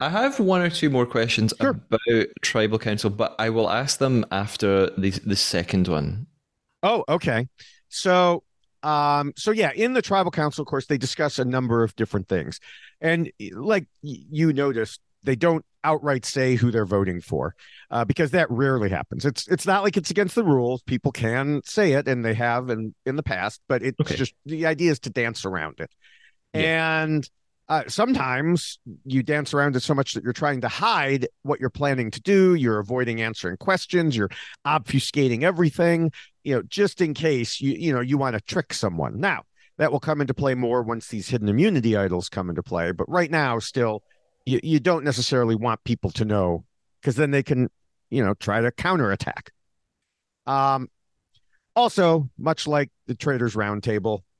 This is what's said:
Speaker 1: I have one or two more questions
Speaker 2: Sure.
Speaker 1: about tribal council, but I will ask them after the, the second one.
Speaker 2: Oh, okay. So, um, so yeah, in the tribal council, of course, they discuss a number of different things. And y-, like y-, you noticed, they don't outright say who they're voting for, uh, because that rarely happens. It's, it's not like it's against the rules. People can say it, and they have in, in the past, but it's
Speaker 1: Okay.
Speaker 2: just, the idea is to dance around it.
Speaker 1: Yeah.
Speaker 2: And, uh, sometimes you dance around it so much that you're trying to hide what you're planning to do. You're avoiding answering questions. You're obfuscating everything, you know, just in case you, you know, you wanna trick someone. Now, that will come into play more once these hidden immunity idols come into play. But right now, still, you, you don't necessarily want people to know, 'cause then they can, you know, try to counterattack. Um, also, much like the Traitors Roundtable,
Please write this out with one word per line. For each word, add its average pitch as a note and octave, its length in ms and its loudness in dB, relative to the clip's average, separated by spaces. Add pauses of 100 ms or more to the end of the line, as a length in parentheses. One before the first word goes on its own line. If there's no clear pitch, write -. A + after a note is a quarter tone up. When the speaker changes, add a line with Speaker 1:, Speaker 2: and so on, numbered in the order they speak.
Speaker 1:
I C#3 80 0
have B3+ 300 0
one F#3 220 4
or F3 100 2
two D#3 180 0
more B2+ 160 4
questions A2+ 560 0
Speaker 2:
Sure. C#4 80 4
Speaker 1:
about A2+ 560 0 (160)
tribal A2 380 0
council, G#2 320 -2
but G#2 260 -4
I A2+ 140 0
will A2 180 2
ask B2+ 300 -2
them C3 320 2
after G2 640 2
the, F#2+ 140 2
the G2 240 -2
second F#2 520 0
one. F2 380 -2 (560)
Speaker 2:
Oh, G#3 260 2
okay. C3 400 0 (420)
So, F3+ 520 2 (400)
um, D3 560 2
so - 140 0
yeah, G#3 240 2
in A#3 180 0
the B3 80 2
tribal F#3+ 300 0
council, D3+ 320 -2
of - 40 -8
course, C3+ 200 -4
they C#3+ 100 0
discuss C3+ 400 -2
a B2+ 80 0
number B2 380 2
of A2 120 -2
different G#2 320 -4
things. E2 320 -4 (400)
And E3 400 0
y-, G2+ 140 -12
like F3+ 320 -2 (160)
y-, C3 300 -12
you D#3 200 2
noticed, C3+ 480 -2 (220)
they C3+ 140 0
don't D#3+ 280 2 (200)
outright D3 420 0
say C3 300 2
who A#2+ 160 2
they're A2 160 0
voting F#2 340 0
for, D2 320 -4 (380)
uh, A#2 120 0
because D3+ 280 0
that E3+ 180 2
rarely B2 400 2
happens. - 340 -4
It's, - 260 -2
it's - 180 0
not G3 160 2
like G#3 140 0
it's E3+ 120 -2
against F#3 240 0
the A#3 100 2
rules. B2+ 380 2
People B2 300 -2
can C3+ 520 -2
say G3+ 280 2
it, C#3 160 2
and B2 180 -2
they A2+ 80 0
have A#2+ 380 -2
in, A2 240 -6 (100)
in C3+ 120 -2
the D3+ 60 -4
past, G2 460 -4
but B2 140 0
it's B2+ 180 -4
Speaker 1:
Okay. - 140 0
Speaker 2:
just, - 180 -4 (140)
the D#3+ 180 -4
idea D#3+ 240 2
is D3 120 0
to B2+ 100 -8
dance A#2 340 -4
around D#2+ 340 -6
it. D#2+ 120 -10 (640)
Speaker 1:
Yeah. D#3+ 480 0
Speaker 2:
And, D#3 260 -2 (400)
uh, D3+ 180 0
sometimes E3 920 0 (260)
you C3 180 0
dance D3 300 -2
around C#3+ 240 2
it - 20 2
so D3 140 -2
much C#3 200 0
that - 120 -6
you're A#2+ 80 -2
trying C#3+ 260 -2
to A#2+ 80 -4
hide C#3+ 580 0 (180)
what C#3 180 -2
you're B2+ 80 -2
planning C3 420 -2
to - 80 -12
do. F#3+ 360 6
You're A#2 240 2
avoiding A2+ 420 -2
answering A2 340 -4
questions. F3 580 0
You're G#2 160 0 (380)
obfuscating C3+ 760 0
everything, E3+ 680 2 (320)
you C#3+ 120 0
know, G#2+ 80 0
just G3 360 -2
in D#3+ 140 0
case C3+ 480 -2
you, C3+ 100 0
you D3 220 -2
know, B2 80 0
you C3 160 0
wanna B2 240 0
trick - 320 -4
someone. E2 480 -4
Now, F#3 220 -2 (340)
that D3 120 2
will C#3+ 120 -2
come D3+ 180 -2
into C3 140 0
play C3+ 200 0
more B2 300 0
once A2+ 240 -6
these G#2 220 -8
hidden A2+ 180 0
immunity A#2 480 4
idols F2+ 320 0
come F2+ 220 -4
into E2+ 120 -4
play. F2 300 -2
But E2+ 180 -4
right E3 220 0
now, C#3 280 0
still, A2 440 -2 (420)
you, B2+ 180 0
you D3+ 180 2
don't D#3+ 240 2
necessarily B2 500 2
want A2+ 300 -2
people G#2+ 260 -2
to A2+ 140 -2
know, F#2 400 0 (360)
'cause C#3 140 0
then C#3+ 160 0
they C#3 120 2
can, B2+ 260 0 (400)
you B2+ 120 0
know, G2+ 120 2
try G#2 260 -2
to A#2 140 0
counterattack. C#3 800 -2 (920)
Um, C3+ 440 0 (840)
also, E3+ 640 2
much D3+ 300 -2
like D3 220 0 (180)
the B2+ 80 -6
Traitors A#2+ 400 -2
Roundtable, G#2 680 -2 (160)